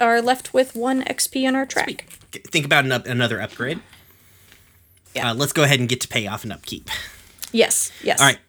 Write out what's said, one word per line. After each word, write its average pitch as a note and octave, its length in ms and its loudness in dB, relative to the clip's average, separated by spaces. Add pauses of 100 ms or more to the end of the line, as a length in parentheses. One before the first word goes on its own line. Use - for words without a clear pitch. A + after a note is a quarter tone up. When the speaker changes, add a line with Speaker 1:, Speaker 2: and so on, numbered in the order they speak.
Speaker 1:
are A#3 200 4
left B3+ 320 -2
with C4 220 2
one B3+ 320 0
X - 200 -2
P C4 200 -2
on C4 80 2
our C4+ 100 0
track. - 220 -2
Speaker 2:
Sweet. - 180 -10 (260)
G-, - 80 -14
think D#3 260 -2
about C#3+ 200 4
an C3 60 0
up-, A#2+ 160 -2
another A#2+ 340 0
upgrade. B2 380 -6 (1400)
Speaker 1:
Yeah. B2 160 -2
Speaker 2:
Uh, - 20 0
let's C3+ 200 -2
go D#3 100 4
ahead C#3 160 6
and B2 80 0
get A#2+ 140 -2
to - 80 -8
payoff G#2 340 -4
and A2 80 -8
upkeep. - 380 -12 (640)
Speaker 1:
Yes, - 380 0 (120)
yes. - 160 0
Speaker 2:
All C#3 80 8
right, B2+ 220 4